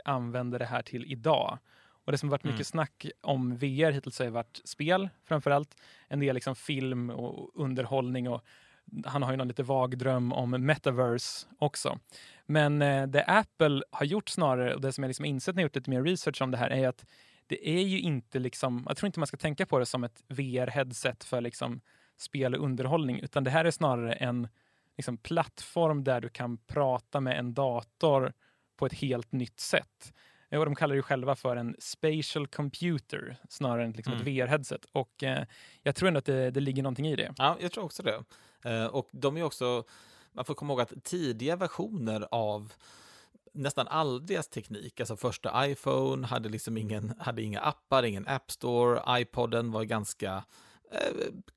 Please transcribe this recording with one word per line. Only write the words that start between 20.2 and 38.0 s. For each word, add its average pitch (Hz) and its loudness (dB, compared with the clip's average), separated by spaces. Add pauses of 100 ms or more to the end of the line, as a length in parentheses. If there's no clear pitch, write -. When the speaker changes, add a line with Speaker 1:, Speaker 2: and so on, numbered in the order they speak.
Speaker 1:
V 131 -2
R-headset 127 -2
för 123 -2
liksom 120 -4 (360)
spel 131 -2
och 147 -2
underhållning, 131 0
utan 135 -2
det 131 2
här 160 4
är 170 4
snarare 120 2
en 123 -2 (500)
liksom 123 -6
plattform 160 0
där 127 2
du 117 -8
kan 120 -6
prata 135 0
med 131 0
en 123 -4
dator 131 2 (440)
på - 0
ett 131 0
helt 127 -2
nytt 123 -4
sätt. - 0 (360)
Eh, 147 0
och 156 4
de 147 0
kallar 147 2
det 139 2
ju 135 2
själva 135 2
för 123 -2
en 120 -4
spatial 156 -2
computer - -4 (120)
snarare 120 0
än 113 -4
liksom 110 -6
ett 120 -2
Speaker 2:
Mm. 110 -4 (100)
Speaker 1:
V 131 2
R-headset. 135 0
Och, - -4
eh, 135 -2 (380)
jag 143 2
tror 190 2
ändå 165 4
att 135 0
det, 131 2
det 135 0
ligger 139 0
någonting 135 -2
i 151 0
det. - -2
Speaker 2:
Ja, 143 4
jag 175 -2
tror 220 -6
också 180 -8